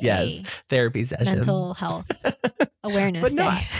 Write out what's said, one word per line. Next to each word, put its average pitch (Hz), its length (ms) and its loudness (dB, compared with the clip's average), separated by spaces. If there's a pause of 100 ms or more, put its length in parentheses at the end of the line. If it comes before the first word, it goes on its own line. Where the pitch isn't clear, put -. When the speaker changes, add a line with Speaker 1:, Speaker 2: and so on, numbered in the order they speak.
Speaker 1:
Yes, 90 380 2
Speaker 2:
a - 20 -10 (260)
Speaker 1:
therapy 120 340 2
session. 123 220 -2 (120)
Speaker 2:
mental 180 360 0
health - 320 -6 (420)
Speaker 1:
<laughs> - 360 -2
Speaker 2:
awareness 196 400 2
Speaker 1:
But - 80 2
no, 339 180 2
Speaker 2:
day. 185 160 0 (140)